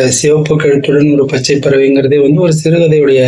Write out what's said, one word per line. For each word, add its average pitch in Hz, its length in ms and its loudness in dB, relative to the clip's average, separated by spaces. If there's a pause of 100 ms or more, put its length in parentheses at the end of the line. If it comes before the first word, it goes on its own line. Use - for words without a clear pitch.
(120)
சிவப்பு 151 460 0
கழுத்துடன் 147 560 0
ஒரு 139 160 0
பச்சை 139 280 -4
பறவைங்கிறதே 135 640 0
வந்து 151 200 0
ஒரு 165 140 0
சிறுகதையுடைய 156 720 0